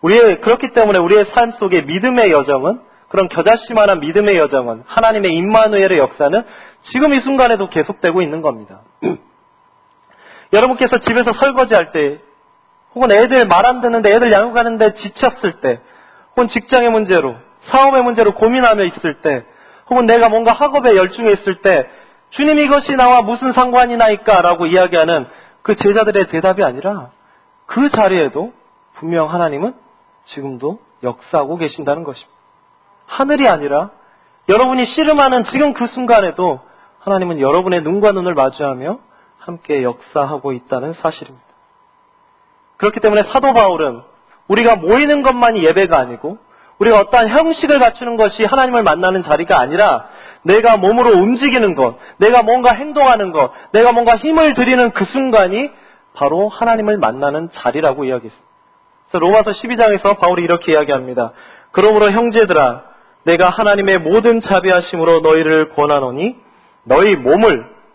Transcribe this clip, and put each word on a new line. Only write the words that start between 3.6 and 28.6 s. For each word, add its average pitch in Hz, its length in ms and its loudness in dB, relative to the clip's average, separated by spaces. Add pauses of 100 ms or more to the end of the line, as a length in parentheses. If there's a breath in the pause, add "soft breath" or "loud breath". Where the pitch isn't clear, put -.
믿음의 190 380 0
여정은, 131 480 -2
하나님의 220 480 -2
임마누엘의 196 640 2
역사는 151 460 0 (500 loud breath)
지금 285 200 0
이 269 60 0
순간에도 240 500 0
계속되고 175 520 -4
있는 156 200 -6
겁니다. 113 400 -8 (200)
<clears throat> - 1500 -14
여러분께서 240 460 0
집에서 233 340 -2
설거지할 247 580 0
때, 147 280 -4 (760)
혹은 240 140 2
애들 233 360 4
말 185 180 2
안 254 160 0
듣는데 226 300 0
애들 233 200 2
양육하는데 220 640 0
지쳤을 208 680 -6
때, 123 180 -2 (520 soft breath)
혹은 247 160 -2
직장의 240 420 0
문제로, 180 460 0 (340)
사업의 269 340 2
문제로 226 300 0
고민하며 226 520 0
있을 165 360 -8
때, 135 240 -4 (440 soft breath)
혹은 247 180 0
내가 233 220 4
뭔가 226 220 0
학업에 269 440 2
열중해 190 380 0
있을 190 280 -6
때 165 260 0 (440 soft breath)
"주님, 294 260 0
이것이 285 380 0
나와 247 260 4
무슨 233 320 -4
상관이 247 440 2
나이까?"라고 196 680 2
이야기하는 170 600 0 (340 loud breath)
그 214 140 -2
제자들의 202 540 0
대답이 185 340 -2
아니라 160 480 -6 (560 soft breath)
그 277 220 0
자리에도 185 640 -2 (440)